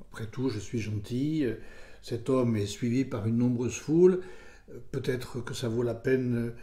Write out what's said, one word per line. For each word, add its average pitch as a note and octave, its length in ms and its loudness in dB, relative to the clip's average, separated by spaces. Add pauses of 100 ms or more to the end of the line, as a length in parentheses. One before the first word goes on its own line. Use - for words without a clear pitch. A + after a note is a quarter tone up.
après - 280 -10
tout, B2+ 200 0
je G#2+ 100 -2
suis A#2 200 -4
gentil, B2 680 -2 (560)
cet A#2 300 -4
homme B2 260 4
est G#2 80 2
suivi A#2+ 400 0
par A#2+ 220 -4
une A2+ 100 2
nombreuse B2 400 2
foule, F3+ 460 6 (720)
peut-être B2 520 -4
que B2+ 80 -8
ça B2 160 -4
vaut A#2 140 0
la A#2 120 0
peine A#2+ 680 0